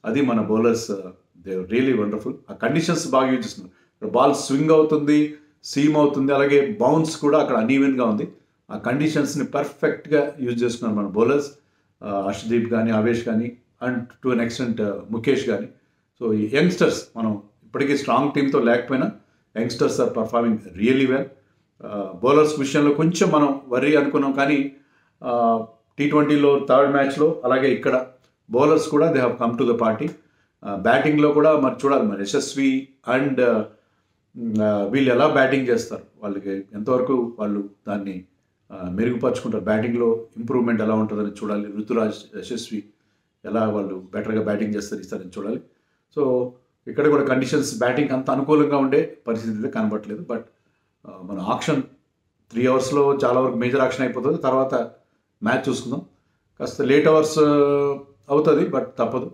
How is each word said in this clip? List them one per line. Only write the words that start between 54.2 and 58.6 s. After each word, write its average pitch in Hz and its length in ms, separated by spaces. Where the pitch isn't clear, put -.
తర్వాత 131 360
మ్యాచ్ 123 260
చూసుకుందాం. 127 340
కాస్త 123 220
late 147 260
అవర్స్, 156 300
ఆ, 147 140
అవుతుంది, 151 400